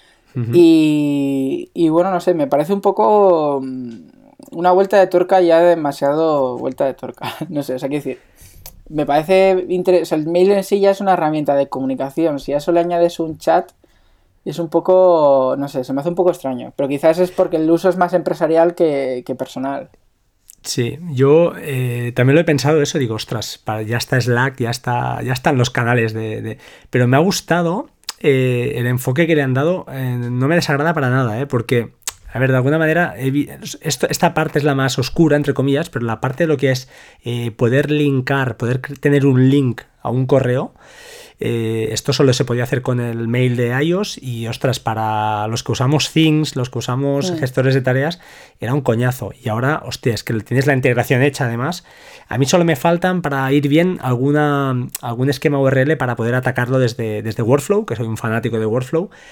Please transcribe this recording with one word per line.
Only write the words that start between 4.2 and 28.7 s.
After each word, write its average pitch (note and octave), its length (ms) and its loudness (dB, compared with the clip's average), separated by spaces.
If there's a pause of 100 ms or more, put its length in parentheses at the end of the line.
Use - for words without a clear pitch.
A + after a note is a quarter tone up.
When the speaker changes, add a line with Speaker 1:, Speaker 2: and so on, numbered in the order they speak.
Speaker 2:
una F3 200 2
vuelta F#3+ 260 4
de F#3+ 100 6
tuerca F#3 340 4
ya E3 200 6
demasiado D3+ 960 2
vuelta C3 280 -4
de C3 80 -2
tuerca. - 460 -12
<laughs> - 100 -10
No D3 140 -6
sé, C3+ 100 -6
o B2+ 60 -6
sea, C#3 100 -6
quiero D3 160 -4
decir, C3 140 -8 (680)
me D3+ 180 -4
parece F#3 600 2
inter-, F3+ 360 2
o - 20 -8
sea, E3 120 -2
el D3+ 100 -4
mail F3 240 4
en G3 120 2
sí G3+ 160 0
ya G3 120 4
es G3 100 -2
una G3 120 2
herramienta D#3 420 0
de C#3 120 2
comunicación. C3+ 720 -4
Si C#3 140 -6
a C#3+ 40 2
eso D3 140 -6
le E3+ 80 2
añades E3+ 400 0
un D#3+ 200 -6
chat, F3 320 0 (720)
es D#3 140 -8
un E3+ 100 -6
poco, D#3+ 880 4
no C#3+ 100 -4
sé, C#3+ 160 -6
se C3+ 100 -8
me C3+ 80 -2
hace D#3+ 80 -4
un F3 60 -4
poco F3+ 140 2
extraño. B2+ 460 -4
Pero C#3+ 120 -2
quizás D#3+ 320 2
es F3+ 120 0
porque E3+ 260 0
el D#3 120 2
uso E3 200 4
es F3+ 80 2
más F3+ 160 0
empresarial E3 600 2
que, C#3 500 0
que C3 100 -6
personal. C3 540 -8 (720)
Speaker 1:
Sí, A#2+ 360 -4 (140)
yo, D3 460 4
eh, B2 580 -4
también B2+ 200 6
lo E3 60 6
he E3+ 40 0
pensado D3+ 360 2
eso, C#3+ 180 -2
digo, A2+ 160 -2
"Ostras, - 480 -8
pa-, A2 180 -4
ya A2 160 -2
está B2+ 220 -2
Slack, B2 400 0
ya A#2 100 -2
está, A#2+ 540 -4
ya B2 100 -4
están C#3 240 0
los B2 120 2
canales A#2 440 0
de... A2 280 -6
de", A2 160 -10 (320)
pero B2 180 2
me B2+ 80 4
ha C3+ 40 6
gustado, F3 680 0 (320)
eh, B2 560 0